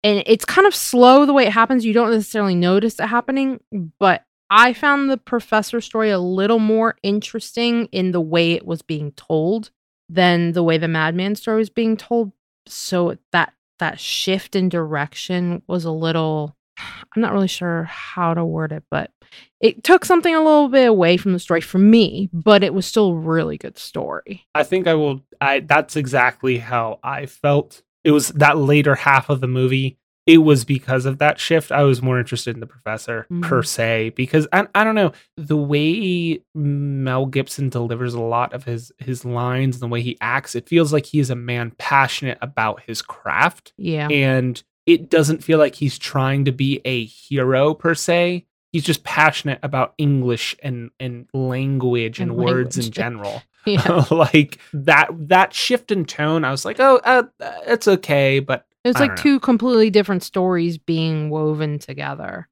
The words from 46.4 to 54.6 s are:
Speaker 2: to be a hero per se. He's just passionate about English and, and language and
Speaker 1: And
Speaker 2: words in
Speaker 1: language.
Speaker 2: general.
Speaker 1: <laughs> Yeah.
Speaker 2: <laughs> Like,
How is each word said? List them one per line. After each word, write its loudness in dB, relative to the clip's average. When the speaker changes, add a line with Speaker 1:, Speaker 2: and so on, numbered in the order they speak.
Speaker 2:
to 0
be -2
a -4
hero 0
per -2
se. -2
He's -4
just -2
passionate 0
about -2
English -2
and, -10
and -12
language -2
and -2
Speaker 1:
And -4
Speaker 2:
words -2
in -4
Speaker 1:
language. -10
Speaker 2:
general. -8
Speaker 1:
<laughs> -20
Yeah. 2
Speaker 2:
<laughs> -12
Like, 2